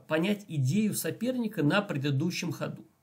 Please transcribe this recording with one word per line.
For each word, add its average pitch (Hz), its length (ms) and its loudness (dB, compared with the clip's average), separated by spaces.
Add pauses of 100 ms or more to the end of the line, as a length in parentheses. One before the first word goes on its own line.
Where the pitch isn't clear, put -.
понять 185 400 2
идею 165 460 2
соперника 233 680 -2
на 175 180 4
предыдущем 151 680 -2
ходу. - 340 -8 (180)